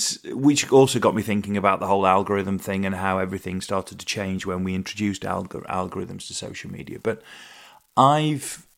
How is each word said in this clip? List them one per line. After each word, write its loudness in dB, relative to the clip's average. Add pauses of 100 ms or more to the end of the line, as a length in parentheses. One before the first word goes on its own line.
(260)
which 2
also 8
got 4
me 0
thinking -2
about 2
the -4
whole 4
algorithm 2
thing -4
and -2
how 0
everything -4
started -6
to -16
change -6
when -2
we -2
introduced -4
algor-, -6
algorithms -6
to -14
social -12
media. -12
But -4 (720)
I've, 2 (100)